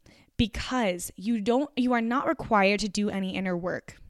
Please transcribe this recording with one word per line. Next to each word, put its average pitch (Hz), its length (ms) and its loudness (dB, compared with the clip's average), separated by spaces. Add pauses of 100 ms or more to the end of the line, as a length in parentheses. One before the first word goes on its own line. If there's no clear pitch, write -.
(360)
because 208 800 -2
you 220 240 -2
don't, 247 340 2
you 247 200 2
are 233 80 2
not 240 260 0
required 202 520 4
to 208 80 -2
do 208 200 -2
any 190 260 -4
inner 185 220 -2
work. 170 400 -6 (140)